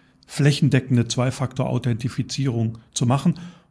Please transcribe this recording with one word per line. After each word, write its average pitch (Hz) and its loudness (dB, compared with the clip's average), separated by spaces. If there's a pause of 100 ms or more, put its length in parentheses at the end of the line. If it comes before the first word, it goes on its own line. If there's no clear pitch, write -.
(280)
flächendeckende 135 2
Zwei-Faktor-Authentifizierung 123 -2 (140)
zu - -2
machen. 139 2 (360)